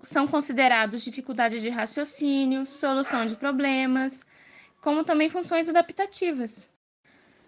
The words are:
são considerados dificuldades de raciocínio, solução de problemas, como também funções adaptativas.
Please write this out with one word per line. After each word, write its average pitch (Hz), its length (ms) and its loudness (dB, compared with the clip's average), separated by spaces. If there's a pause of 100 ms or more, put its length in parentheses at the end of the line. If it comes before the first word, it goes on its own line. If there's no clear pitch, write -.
são 285 280 0
considerados 240 720 2
dificuldades 240 580 -2
de 220 80 -4
raciocínio, 269 1000 0
solução 269 600 -2
de 220 80 -2
problemas, 262 880 0 (560)
como 302 220 2
também 311 260 2
funções 330 400 -2
adaptativas. 339 1000 -2 (760)